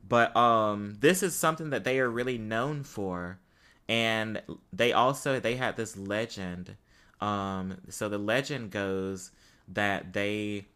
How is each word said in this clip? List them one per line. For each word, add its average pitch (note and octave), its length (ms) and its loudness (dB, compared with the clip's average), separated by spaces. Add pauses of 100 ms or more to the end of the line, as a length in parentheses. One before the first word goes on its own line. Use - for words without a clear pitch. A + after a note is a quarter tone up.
But, A#2 300 6
um, G#2+ 640 4
this F3+ 200 6
is F3+ 140 -2
something D#3+ 360 0
that A2 120 -2
they C3 160 2
are B2+ 100 4
really A#2+ 280 -2
known A#2+ 480 -2
for. F#2 540 -6 (500)
And A2 520 0 (320)
they A#2 180 4
also, C3 480 2
they A#2 160 0
had B2 220 -2
this A2 180 -6
legend. G2 800 -6 (460)
Um, F#2+ 560 -4 (100)
so G#2+ 220 -4
the G#2 80 -2
legend A#2 540 -2
goes F#2+ 600 -4 (380)
that G2 420 0
they G#2 540 -2 (100)